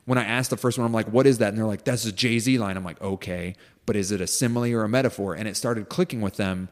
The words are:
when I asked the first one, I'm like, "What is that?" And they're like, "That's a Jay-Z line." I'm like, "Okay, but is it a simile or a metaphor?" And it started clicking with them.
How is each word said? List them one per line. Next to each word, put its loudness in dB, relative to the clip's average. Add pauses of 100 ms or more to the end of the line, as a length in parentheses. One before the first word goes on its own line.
when 2
I 0
asked -2
the -2
first 0
one, 0
I'm 0
like, 0
"What 6
is 6
that?" 2
And -4
they're 0 (100)
like, -8
"That's 0
a -2
Jay-Z 2
line." -2
I'm -6
like, -10
"Okay, -4 (320)
but 2
is 0
it -2
a -4
simile 0
or 2
a 0
metaphor?" 0
And -6
it -6
started -4
clicking -2
with -2
them. -2